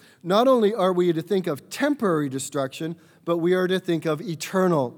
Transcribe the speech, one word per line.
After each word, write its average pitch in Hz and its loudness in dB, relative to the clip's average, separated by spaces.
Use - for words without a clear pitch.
not 202 2
only 226 4
are 185 2
we 180 2
to 160 -2
think 190 -2
of 143 -6
temporary 190 -2
destruction, 139 -6
but 170 0
we 175 2
are 185 2
to 185 0
think 165 -2
of 156 -2
eternal 170 0